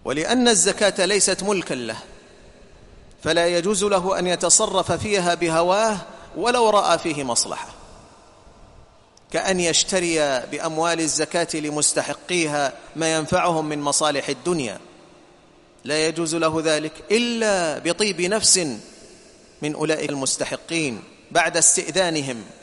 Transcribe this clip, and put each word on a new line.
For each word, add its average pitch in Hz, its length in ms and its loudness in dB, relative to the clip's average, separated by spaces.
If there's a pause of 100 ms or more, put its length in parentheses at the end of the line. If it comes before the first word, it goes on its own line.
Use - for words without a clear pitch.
ولأن 160 420 2
الزكاة 196 580 2
ليست 190 380 0
ملكا 196 300 -2
له، 113 240 -6 (1300)
فلا 170 240 2
يجوز 175 360 0
له 190 360 2
أن 180 80 0
يتصرف 180 640 2
فيها 175 420 0
بهواه 175 640 2 (400)
ولو 233 320 2
رأى 190 280 4
فيه 147 260 -4
مصلحة، 113 440 -2 (1600)
كأن 190 280 0
يشتري 170 580 2 (220)
بأموال 160 600 -2
الزكاة 160 540 0
لمستحقيها 147 1200 -2 (220)
ما 160 200 0
ينفعهم 160 500 2
من 151 160 -4
مصالح 143 480 0
الدنيا، 139 500 -2 (1040)
لا 156 240 0
يجوز 165 280 -2
له 160 300 0
ذلك 156 280 0 (180)
إلا 214 680 0
بطيب 175 420 -2
نفس 190 360 2 (1040)
من 151 140 -4
أولئك 151 340 -2
المستحقين 135 920 -4 (280)
بعد 165 260 2
استئذانهم 156 840 0 (200)